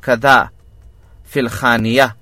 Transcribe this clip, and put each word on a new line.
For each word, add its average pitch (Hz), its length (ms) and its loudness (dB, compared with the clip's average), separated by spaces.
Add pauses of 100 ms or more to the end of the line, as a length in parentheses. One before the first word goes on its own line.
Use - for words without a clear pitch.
كذا 127 460 2 (760)
في - 140 -6
الخانية 120 840 -2